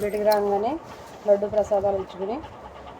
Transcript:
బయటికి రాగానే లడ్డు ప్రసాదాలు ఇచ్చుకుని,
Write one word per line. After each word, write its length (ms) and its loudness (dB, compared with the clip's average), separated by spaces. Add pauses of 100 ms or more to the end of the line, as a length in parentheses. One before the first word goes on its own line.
బయటికి 200 -2
రాగానే 500 2 (540)
లడ్డు 200 6
ప్రసాదాలు 500 2
ఇచ్చుకుని, 400 -6 (640)